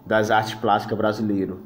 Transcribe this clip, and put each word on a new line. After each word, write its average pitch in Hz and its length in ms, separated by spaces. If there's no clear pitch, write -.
das 110 280
artes 110 220
plásticas 107 440
brasileiras 104 680